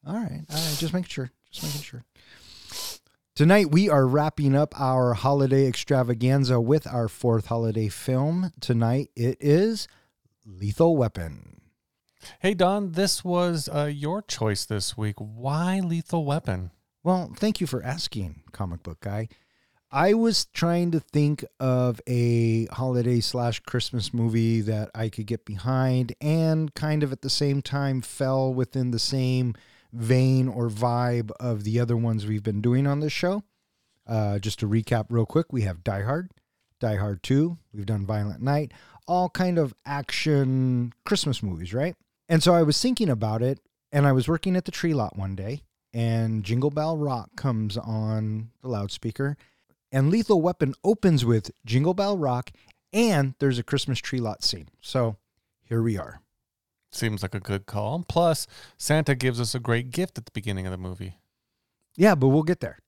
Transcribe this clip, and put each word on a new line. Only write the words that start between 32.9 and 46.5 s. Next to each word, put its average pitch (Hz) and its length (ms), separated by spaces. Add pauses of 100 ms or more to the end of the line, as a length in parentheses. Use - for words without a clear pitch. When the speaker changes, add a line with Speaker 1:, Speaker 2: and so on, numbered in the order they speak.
Speaker 1:
this 151 140
show. 196 320 (640)
Uh, 104 320
just 104 180
to 107 100
recap 110 400
real 117 160
quick, - 280
we 123 100
have 90 220
Die 101 180
Hard, 156 300 (480)
Die 110 160
Hard 101 260
Two, 160 340 (160)
we've 101 140
done 104 180
Violent 104 380
Night, 143 300 (340)
all 180 240
kind 180 260
of 143 160 (140)
action 131 1080 (120)
Christmas - 400
movies, 87 280
right? 151 220 (340)
And 165 140
so 180 100
I 170 120
was 147 180
thinking 240 260
about 110 320
it, 131 200 (320)
and 143 120
I 143 60
was 131 160
working 165 300
at 180 80
the 180 80
tree 165 220
lot 123 220
one 95 200
day, 110 260 (320)
and 113 480
Jingle 120 280